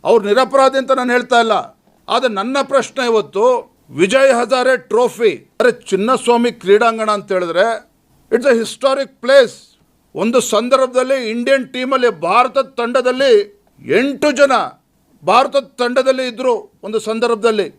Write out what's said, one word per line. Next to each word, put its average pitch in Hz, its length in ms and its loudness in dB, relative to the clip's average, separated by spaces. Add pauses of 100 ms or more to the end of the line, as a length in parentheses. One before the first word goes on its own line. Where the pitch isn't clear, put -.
ಅವ್ರು 214 220 2
ನಿರಪರಾಧಿ 262 520 2
ಅಂತ 269 120 -6
ನಾನು 254 220 0
ಹೇಳ್ತಾ 247 280 2
ಇಲ್ಲ. 226 120 0 (560)
ಆದ್ರೆ 240 260 -2
ನನ್ನ 233 280 -6
ಪ್ರಶ್ನೆ 262 420 -4
ಇವತ್ತು 214 400 -2 (460)
ವಿಜಯ್ 226 440 2
ಹಜಾರೆ 247 420 0
ಟ್ರೋಫಿ, 226 560 0 (280)
ಅರೆ 233 120 4
ಚಿನ್ನಸ್ವಾಮಿ 233 800 -2
ಕ್ರೀಡಾಂಗಣ 220 580 0
ಅಂತ 202 220 -4
ಹೇಳಿದ್ರೆ 180 340 0 (680)
it's 240 140 0
a 254 80 4
historic 262 560 -4 (140)
place. 262 320 4 (580)
ಒಂದು 226 260 0
ಸಂದರ್ಭದಲ್ಲಿ 254 920 -2
ಇಂಡಿಯನ್ 240 380 -2
ಟೀಮಲ್ಲಿ, 254 520 -2
ಭಾರತದ 247 560 0
ತಂಡದಲ್ಲಿ 254 560 0 (680)
ಎಂಟು 277 340 0
ಜನ 269 200 2 (720)
ಭಾರತದ 262 400 2 (120)
ತಂಡದಲ್ಲಿ 254 500 0
ಇದ್ರು 240 260 -2 (280)
ಒಂದು 214 180 -6
ಸಂದರ್ಭದಲ್ಲಿ. 220 680 -2 (100)